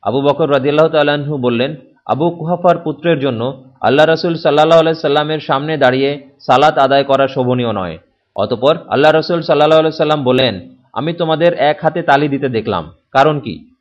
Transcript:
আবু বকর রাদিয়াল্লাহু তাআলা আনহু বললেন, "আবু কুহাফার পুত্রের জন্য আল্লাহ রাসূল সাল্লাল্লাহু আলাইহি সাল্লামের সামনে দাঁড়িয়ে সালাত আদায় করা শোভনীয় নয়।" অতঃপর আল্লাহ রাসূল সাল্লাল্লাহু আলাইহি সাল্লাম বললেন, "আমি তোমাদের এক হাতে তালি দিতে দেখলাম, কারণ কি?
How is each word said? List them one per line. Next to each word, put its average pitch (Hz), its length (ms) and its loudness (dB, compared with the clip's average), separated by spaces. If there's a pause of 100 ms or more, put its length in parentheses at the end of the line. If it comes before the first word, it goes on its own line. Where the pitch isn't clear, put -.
আবু 110 180 -2
বকর 143 300 0
রাদিয়াল্লাহু 147 380 2
তাআলা 147 240 0
আনহু 147 260 -4
বললেন, 123 380 -2 (300)
"আবু 147 240 -2
কুহাফার 170 480 -2
পুত্রের 156 420 -2
জন্য 131 440 -4 (160)
আল্লাহ 143 260 4
রাসূল 160 280 0
সাল্লাল্লাহু 160 460 4
আলাইহি 160 200 0
সাল্লামের 151 400 -2
সামনে 147 360 -4
দাঁড়িয়ে 135 520 0 (120)
সালাত 147 380 2
আদায় 139 260 2
করা 135 240 2
শোভনীয় 123 440 -2
নয়।" 90 260 -6 (380)
অতঃপর 113 400 0 (120)
আল্লাহ 147 240 4
রাসূল 160 300 0
সাল্লাল্লাহু 156 380 2
আলাইহি 156 160 0
সাল্লাম 151 280 -2
বললেন, 123 440 0 (240)
"আমি 143 200 -6
তোমাদের 165 460 0
এক 147 240 0
হাতে 165 200 -2
তালি 147 260 2
দিতে 139 200 -2
দেখলাম, 101 440 -4 (200)
কারণ 143 280 2
কি? 113 240 -10 (160)